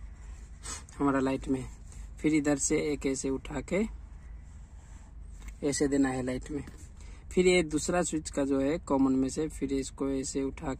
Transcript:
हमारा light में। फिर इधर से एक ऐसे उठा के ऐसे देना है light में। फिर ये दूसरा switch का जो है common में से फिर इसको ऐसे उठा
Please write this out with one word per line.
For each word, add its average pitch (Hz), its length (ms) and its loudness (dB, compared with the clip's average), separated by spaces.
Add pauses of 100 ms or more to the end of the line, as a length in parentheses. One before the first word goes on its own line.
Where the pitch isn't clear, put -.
(1000)
हमारा 139 220 4
light 135 280 2
में। 127 160 0 (560)
फिर 156 140 4
इधर 147 240 4
से 151 180 2
एक 151 300 0
ऐसे 135 240 0
उठा 135 300 -4
के 180 220 2 (1900)
ऐसे 139 200 4
देना 135 200 4
है 131 140 0
light 127 280 -2
में। 139 140 -4 (680)
फिर 185 140 6
ये 180 160 8
दूसरा 156 400 2
switch 156 280 -2
का 143 140 2
जो 135 160 4
है 147 180 2
common 135 340 4
में 131 160 4
से 151 200 -2
फिर 139 240 -4
इसको 135 380 0
ऐसे 139 320 -2
उठा 135 380 -4